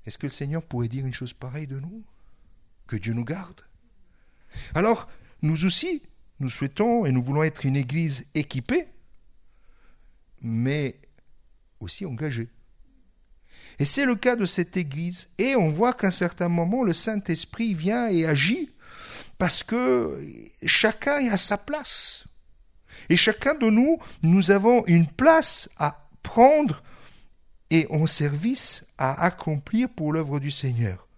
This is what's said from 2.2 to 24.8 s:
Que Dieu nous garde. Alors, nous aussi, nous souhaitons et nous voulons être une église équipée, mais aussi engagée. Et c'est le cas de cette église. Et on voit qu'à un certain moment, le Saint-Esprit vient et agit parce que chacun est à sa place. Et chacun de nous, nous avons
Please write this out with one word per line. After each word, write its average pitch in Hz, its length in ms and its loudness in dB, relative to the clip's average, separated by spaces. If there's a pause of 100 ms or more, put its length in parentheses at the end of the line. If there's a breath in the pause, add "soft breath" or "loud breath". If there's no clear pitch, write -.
Que 107 100 -6
Dieu 107 160 -4
nous 120 120 -4
garde. 165 380 -10 (1120 loud breath)
Alors, 220 340 0 (340 soft breath)
nous 156 220 0
aussi, 294 380 0 (360)
nous 135 100 -4
souhaitons 202 580 0
et 131 60 2
nous 127 100 2
voulons 143 220 0
être 156 220 -4
une 135 100 0
église 139 580 -2
équipée, 247 540 -2 (1500)
mais 123 600 -2 (800)
aussi 143 260 -8
engagée. 120 420 -6 (1300 loud breath)
Et 139 60 2
c'est 269 220 2
le 240 100 2
cas 247 200 0
de 208 100 0
cette 175 300 -2
église. 170 520 -6 (100)
Et 262 180 2
on 170 120 4
voit 208 240 2
qu'à 214 160 0
un 180 40 2
certain 175 360 -2
moment, 175 340 0
le 180 120 2
Saint-Esprit 208 800 -4
vient 214 340 -2
et 165 180 2
agit 165 440 2 (680 loud breath)
parce - 240 0
que 226 600 0 (420)
chacun 277 560 2
est 247 100 0
à 202 60 0
sa 202 220 2
place. - 680 -6 (840 loud breath)
Et 175 80 6
chacun 220 380 2
de 226 140 0
nous, 254 300 4 (240 loud breath)
nous 175 280 6
avons 220 360 6